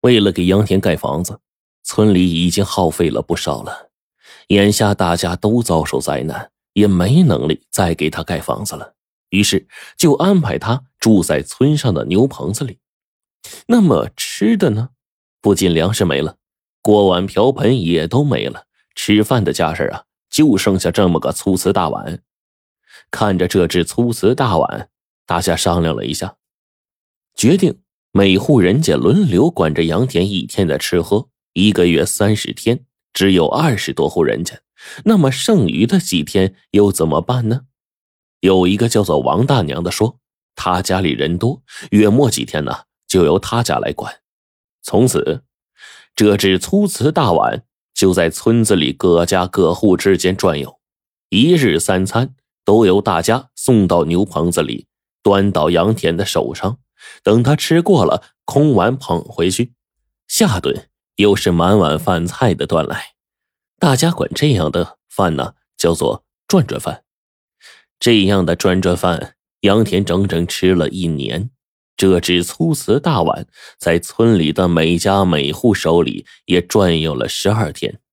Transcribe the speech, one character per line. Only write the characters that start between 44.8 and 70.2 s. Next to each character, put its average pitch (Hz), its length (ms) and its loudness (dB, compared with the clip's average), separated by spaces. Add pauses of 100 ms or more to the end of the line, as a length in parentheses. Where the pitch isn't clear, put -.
从 117 240 0
此， - 380 -2 (720)
这 107 200 4
只 95 220 0
粗 202 300 0
瓷 151 240 -2
大 127 200 0
碗 57 320 -2 (300)
就 95 180 2
在 85 160 2
村 117 360 0
子 107 100 2
里 73 180 0
各 85 320 2
家 90 220 0
各 87 260 2
户 92 240 2
之 95 220 0
间 90 180 0
转 80 220 0
悠， - 220 -12 (500)
一 139 240 4
日 110 240 2
三 92 260 0
餐 117 300 -4 (300)
都 110 200 4
由 95 160 4
大 87 220 -2
家 117 320 -2
送 110 320 2
到 87 180 2
牛 85 200 0
棚 87 260 -2
子 85 100 -2
里， 58 280 -8 (340)
端 98 300 2
到 78 180 0
杨 87 240 2
田 85 220 -2
的 98 100 -4
手 - 260 -4
上， 110 260 -6 (440)
等 113 220 4
他 143 100 2
吃 165 260 0
过 170 240 2
了， - 200 0 (200)
空 147 300 2
碗 107 220 2
捧 90 260 -4
回 - 280 -4
去， 120 220 -4 (560)
下 135 320 0
顿 - 280 -6 (280)
又 101 180 4
是 - 160 -2
满 90 280 2
碗 - 200 2
饭 87 280 -2
菜 107 260 -2
的 - 140 -4
端 80 180 0
来。 - 300 -10 (640)
大 139 180 2
家 165 140 0
管 - 240 -6
这 151 180 0
样 80 180 0
的 82 280 -6 (100)
饭 87 280 -2
呢， 65 180 -6 (240)
叫 85 160 2
做 - 300 -4 (220)
转 165 200 2
转 - 120 -10
饭。 - 260 -10 (920)
这 110 260 2
样 95 200 2
的 85 100 0
转 92 280 0
转 90 120 0
饭， - 420 -4 (240)
杨 104 220 2
田 101 220 0
整 90 240 -2